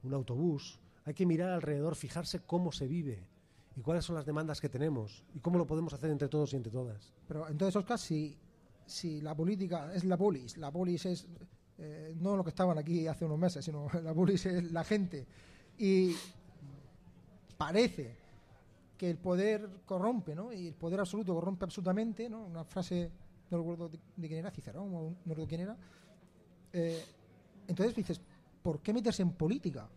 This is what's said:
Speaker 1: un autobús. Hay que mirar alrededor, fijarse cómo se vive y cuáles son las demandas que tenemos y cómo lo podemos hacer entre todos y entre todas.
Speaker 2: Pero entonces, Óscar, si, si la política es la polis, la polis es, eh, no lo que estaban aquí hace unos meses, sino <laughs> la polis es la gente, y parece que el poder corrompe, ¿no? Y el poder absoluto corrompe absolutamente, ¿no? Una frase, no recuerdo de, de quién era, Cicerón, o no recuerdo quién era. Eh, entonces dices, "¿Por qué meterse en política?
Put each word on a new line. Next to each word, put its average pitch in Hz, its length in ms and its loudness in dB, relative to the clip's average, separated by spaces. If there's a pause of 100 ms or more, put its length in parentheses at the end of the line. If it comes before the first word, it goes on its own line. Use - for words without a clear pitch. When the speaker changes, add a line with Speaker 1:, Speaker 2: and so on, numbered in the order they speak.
Speaker 1:
un 131 120 -4
autobús. 139 640 0 (240)
Hay 147 100 -6
que 185 120 2
mirar 175 240 4
alrededor, 151 440 0
fijarse 165 460 -6
cómo 170 320 0
se 139 160 -2
vive 139 340 -2 (540)
y 123 60 -8
cuáles 160 240 0
son 170 100 -2
las 147 80 -4
demandas 151 380 -2
que 143 80 -2
tenemos 127 540 -2 (100)
y 131 60 -8
cómo 175 180 4
lo 160 80 4
podemos 156 260 0
hacer 139 180 -2
entre 143 180 2
todos 143 260 2
y - 20 0
entre 117 160 -4
todas. 120 400 -6 (140)
Speaker 2:
Pero 156 220 -6
entonces, 180 280 2
Óscar, 214 220 2
si, 151 360 -2 (520)
si 156 340 -6
la 151 160 -6
política 175 560 0
es 180 120 0
la 185 120 6
polis, 156 400 2
la 151 160 -6
polis 175 320 0
es, 180 220 -2 (500)
eh, 156 420 -12
no 196 160 0
lo 190 80 2
que 165 80 -2
estaban 180 280 4
aquí 160 280 2
hace 160 200 -2
unos 151 120 0
meses, 175 240 2
sino 147 300 -4
<laughs> 170 100 0
la 160 120 -2
polis 185 320 6
es 175 260 2
la 165 120 0
gente, 180 420 0 (500)
y 185 380 6 (1400)
parece 160 600 2 (800)
que 180 140 0
el 165 80 -2
poder 196 500 2 (180)
corrompe, 190 480 0
¿no? 220 180 -8
Y 180 160 -8
el 147 60 -10
poder 175 260 -2
absoluto 190 340 0
corrompe 180 300 0
absolutamente, 208 640 0
¿no? 220 180 -10
Una 165 180 -8
frase, 175 460 -2 (400)
no 175 80 2
recuerdo 170 300 -4
de, 160 100 -12 (180)
de 165 120 -6
quién 160 120 -4
era, 190 100 -6
Cicerón, 190 420 -10
o 160 180 -4
no 180 140 -8
recuerdo 160 220 -4
quién 165 160 -4
era. 214 140 -6 (960)
Eh, 165 280 0 (680)
entonces 190 260 2
dices, 196 260 -2 (420)
"¿Por 156 180 -2
qué 208 120 0
meterse 220 300 2
en 175 100 4
política? 156 640 -2